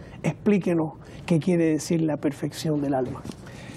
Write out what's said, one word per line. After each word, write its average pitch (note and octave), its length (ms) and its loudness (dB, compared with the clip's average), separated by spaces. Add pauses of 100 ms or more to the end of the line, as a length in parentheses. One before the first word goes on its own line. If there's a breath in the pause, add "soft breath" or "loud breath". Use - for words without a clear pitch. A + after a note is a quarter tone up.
(220 loud breath)
Explíquenos E3+ 720 2 (320 loud breath)
qué E3+ 120 4
quiere E3 280 4
decir D#3+ 340 2
la D#3 160 2
perfección D#3 640 -2
del C#3+ 140 0
alma. B2+ 280 -2 (540 loud breath)